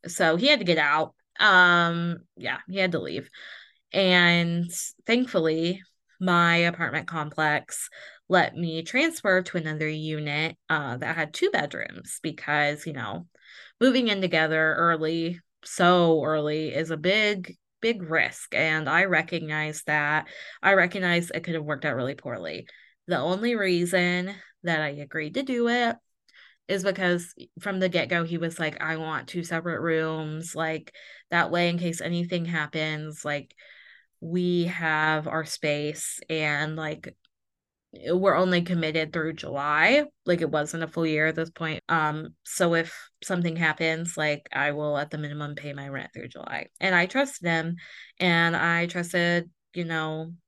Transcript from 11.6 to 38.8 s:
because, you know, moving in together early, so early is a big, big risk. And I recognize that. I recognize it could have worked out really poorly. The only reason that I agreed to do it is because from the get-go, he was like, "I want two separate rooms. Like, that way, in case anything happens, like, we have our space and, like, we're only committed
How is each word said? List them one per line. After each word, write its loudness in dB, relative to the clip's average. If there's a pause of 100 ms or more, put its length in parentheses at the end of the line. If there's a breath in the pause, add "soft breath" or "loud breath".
because, -2
you -8
know, -8 (540 loud breath)
moving 4
in 0
together 2
early, 0 (260)
so 6
early 0
is -2
a -4
big, 0 (260)
big -2
risk. -2
And 0
I 4
recognize -2
that. 0 (340 loud breath)
I 6
recognize 2
it -6
could -4
have -4
worked -4
out 0
really -2
poorly. -10 (420 loud breath)
The 0
only 0
reason 0 (300 loud breath)
that 0
I -2
agreed -8
to -2
do 0
it 2 (680 soft breath)
is -2
because 0 (280)
from -4
the 2
get-go, 0
he -4
was -4
like, -4
"I -2
want -6
two -6
separate -4
rooms. -2
Like, -4 (380 loud breath)
that 0
way, 2
in 0
case -4
anything -2
happens, -4
like, -6 (640 loud breath)
we 0
have 0
our -2
space -4 (100)
and, -2
like, -8 (920)
we're 4
only 4
committed -2